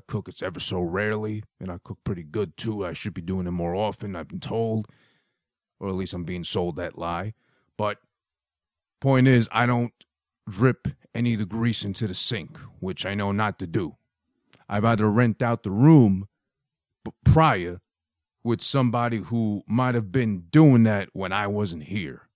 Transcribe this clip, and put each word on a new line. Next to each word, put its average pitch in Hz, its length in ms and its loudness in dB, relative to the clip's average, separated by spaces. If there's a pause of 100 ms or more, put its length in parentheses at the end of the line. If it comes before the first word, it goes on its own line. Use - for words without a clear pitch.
cook, - 220 -8
it's - 120 -18
ever 180 200 -8
so 185 200 -4
rarely, 107 640 -4 (160)
and 92 140 -10
I 87 100 -12
cook - 220 -14
pretty 87 180 -6
good, 80 340 -8
too. 107 300 -6
I 82 60 -8
should 82 220 -10
be 90 80 -10
doing 90 260 -4
it - 20 -6
more 87 240 -4
often, 101 400 -6
I've - 140 -12
been 190 100 -12
told, 110 480 -4 (920)
or 101 80 -8
at 95 80 -4
least 95 180 -8
I'm 90 80 -8
being 87 220 -8
sold 87 320 -4
that 87 200 -10
lie. 87 380 -8 (420)
But 107 220 -4 (1040)
point 131 260 4
is, 123 240 6
I 117 160 0
don't 120 260 0 (560)
drip 110 380 0 (260)
any 120 200 0
of 104 80 -2
the 104 60 -4
grease 113 380 -2
into 101 220 -4
the 92 80 -8
sink, - 420 -6 (220)
which 92 260 -8
I 101 120 -4
know 101 160 -2
not 104 260 -2
to 95 80 -8
do. 85 300 -4 (720)
I've 104 160 -2
either 107 260 2
rent 117 320 2
out 117 220 -2
the 101 60 -4
room 107 580 6 (760)
p-, - 80 -12 (120)
prior 101 560 4 (640)
with 113 160 0
somebody 120 580 0
who 104 500 -2
might 123 260 0
have 107 160 -2
been 104 400 -2
doing 143 320 10
that 104 300 2
when 95 200 -6
I 101 140 0
wasn't 101 380 -4
here. 107 520 -10